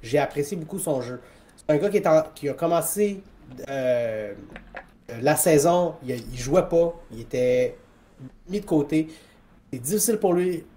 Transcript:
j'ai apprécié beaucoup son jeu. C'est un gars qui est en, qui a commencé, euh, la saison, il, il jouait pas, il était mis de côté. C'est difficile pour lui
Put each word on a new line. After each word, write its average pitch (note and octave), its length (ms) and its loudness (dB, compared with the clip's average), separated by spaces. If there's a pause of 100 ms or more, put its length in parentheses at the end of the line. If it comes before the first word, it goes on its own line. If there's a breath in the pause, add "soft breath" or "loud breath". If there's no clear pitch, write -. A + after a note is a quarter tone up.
j'ai A#2+ 160 -2
apprécié C#3+ 400 -2
beaucoup E3 220 -10
son C#3+ 220 -2
jeu. B2 200 -10 (340 loud breath)
C'est - 160 -4
un D3+ 60 4
gars F#3 120 2
qui G3 80 2
est D3+ 100 2
en, D#3 160 6 (100)
qui C#3+ 160 -6
a C3+ 40 -4
commencé, E3+ 680 0 (480)
euh, A#2+ 640 -2 (880)
la D3+ 140 4
saison, E3+ 680 4
il, B2 120 -6 (160)
il B2 60 -10
jouait D3 300 2
pas, E3+ 280 2 (160)
il A#2 100 -14
était B2 540 0 (760)
mis G3 100 -4
de G3+ 60 -14
côté. D#3 420 0 (640 loud breath)
C'est C3 80 -8
difficile G#3 380 0
pour F#3+ 160 2
lui F3+ 300 0 (140)